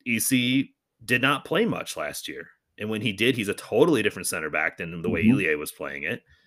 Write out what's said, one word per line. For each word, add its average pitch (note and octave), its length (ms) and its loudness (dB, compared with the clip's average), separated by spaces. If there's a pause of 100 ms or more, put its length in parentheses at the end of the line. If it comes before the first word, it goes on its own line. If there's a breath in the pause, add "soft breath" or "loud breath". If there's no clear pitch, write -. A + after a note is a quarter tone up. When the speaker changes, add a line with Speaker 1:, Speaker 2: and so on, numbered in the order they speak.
Speaker 1:
E A2+ 140 0
C B2+ 560 2 (280)
did B2 180 2
not C3+ 220 2
play A3+ 220 0
much F2 320 -4
last D2+ 300 -8
year. C#2 200 -12 (300)
And G#2+ 120 -6
when A2 120 -4
he A#2+ 100 2
did, A2+ 240 2
he's G#2 140 -2
a F#2+ 40 -2
totally B2+ 500 4
different G2 240 -2
center D#2 220 -4
back D#2+ 280 -2
than E2+ 240 -8
the F2 80 -2
way E2+ 140 0
Speaker 2:
Mm-hmm. A2+ 160 6
Speaker 1:
Ilie D#2+ 160 0
was D2+ 160 -6
playing C#2+ 320 -10
it. F#2 200 -6 (240)